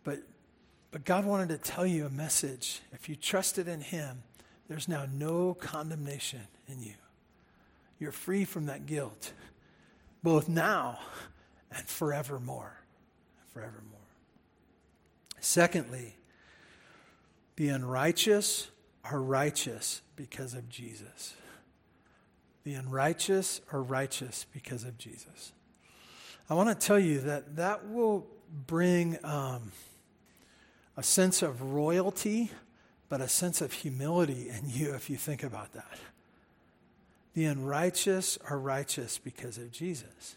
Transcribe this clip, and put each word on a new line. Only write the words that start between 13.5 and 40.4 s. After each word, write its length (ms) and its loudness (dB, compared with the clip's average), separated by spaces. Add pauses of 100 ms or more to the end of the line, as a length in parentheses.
Forevermore. 460 -14 (1400)
Secondly, 760 4 (1400)
the 120 0
unrighteous 1040 2 (340)
are 160 -4
righteous 800 0 (160)
because 380 -10
of 160 -10
Jesus. 640 -14 (1300)
The 80 -6
unrighteous 880 2 (100)
are 120 -2
righteous 680 -2
because 340 -8
of 120 -10
Jesus. 560 -16 (960)
I 60 0
wanna 200 6
tell 240 6
you 220 6
that 360 -4
that 340 -2
will 360 2 (400)
bring, 580 4
um, 480 -4 (1200)
a 60 -8
sense 400 6
of 180 0
royalty, 920 2 (600)
but 100 -2
a 80 -2
sense 320 2
of 120 -2
humility 760 0
in 220 -6
you 240 -2
if 160 -8
you 60 -2
think 260 -4
about 320 -8
that. 240 -14 (1400)
The 100 2
unrighteous 920 2 (100)
are 100 -2
righteous 600 -2
because 400 -10
of 120 -12
Jesus. 680 -8